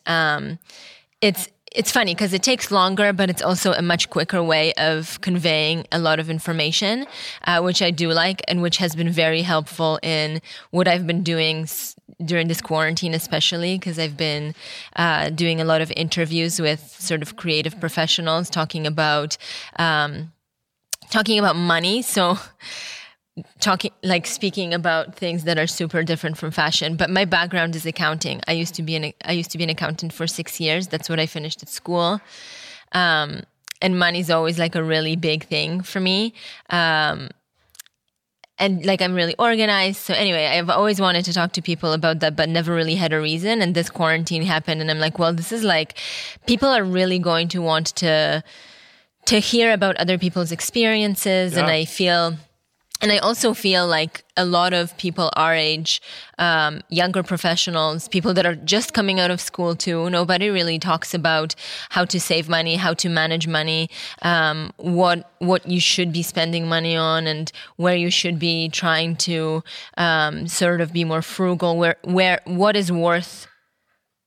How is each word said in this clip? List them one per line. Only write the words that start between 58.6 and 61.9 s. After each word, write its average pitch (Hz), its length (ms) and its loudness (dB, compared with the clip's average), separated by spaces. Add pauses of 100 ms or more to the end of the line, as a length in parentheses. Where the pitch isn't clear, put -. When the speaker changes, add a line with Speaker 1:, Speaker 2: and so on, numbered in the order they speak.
Speaker 1:
coming 196 260 2
out 180 120 4
of 175 100 -4
school 170 340 -2
too, 170 340 -2
nobody 180 400 2
really 170 300 0
talks 165 340 -2
about 160 420 0 (340)
how 180 160 0